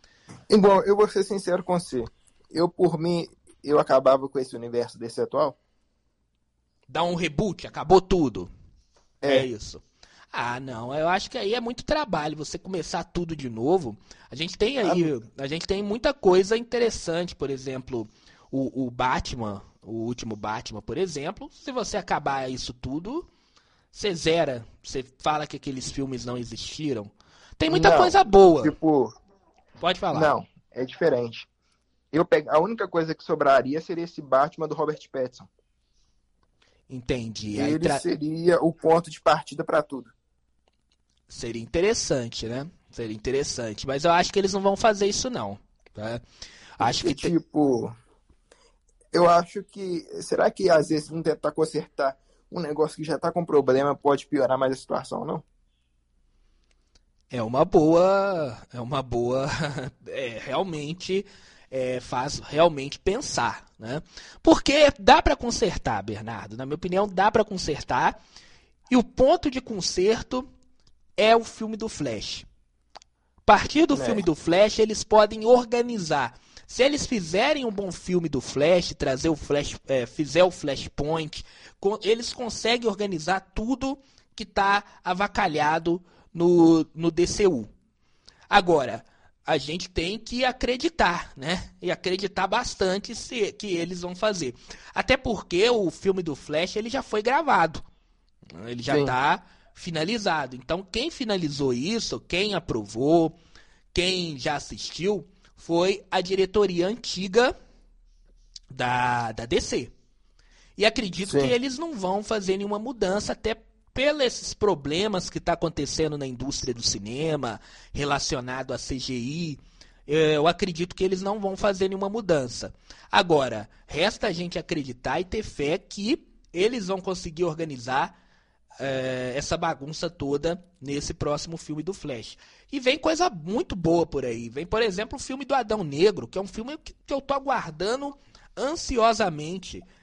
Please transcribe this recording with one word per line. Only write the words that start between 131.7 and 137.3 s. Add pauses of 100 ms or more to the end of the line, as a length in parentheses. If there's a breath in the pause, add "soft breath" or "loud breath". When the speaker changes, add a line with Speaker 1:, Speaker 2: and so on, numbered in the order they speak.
Speaker 2:
do
Flash. (320 soft breath)
E
vem
coisa
muito
boa
por
aí.
Vem,
por
exemplo,
o
filme
do
Adão
Negro,
que
é
um
filme
que, (100)
que
eu
tô